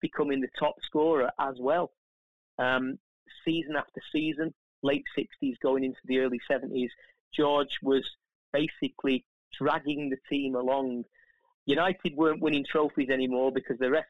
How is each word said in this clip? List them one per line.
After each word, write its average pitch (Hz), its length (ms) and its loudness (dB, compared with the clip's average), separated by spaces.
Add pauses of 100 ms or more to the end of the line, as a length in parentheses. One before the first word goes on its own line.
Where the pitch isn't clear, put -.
becoming 143 400 -2
the 127 80 -2 (100)
top 147 240 0
scorer 151 560 2
as 135 200 -2
well. 151 320 0 (680)
Um, 131 400 0 (460)
season 160 320 -2
after - 240 -8 (100)
season, 156 420 -2 (300)
late 143 220 2 (100)
sixties 135 480 -4
going 135 220 2
into 131 200 -6
the 131 140 0
early 123 280 0
seventies, 127 440 -2 (440)
George 147 460 2
was 135 220 2 (480)
basically 143 720 -2 (320)
dragging 147 520 -2
the 131 80 -4 (120)
team 139 260 -2
along. 127 480 0 (640)
United 165 500 0
weren't 156 260 2
winning 151 280 0
trophies 147 400 2
anymore 131 420 2
because 131 280 -2
the 127 100 2
rest 147 200 0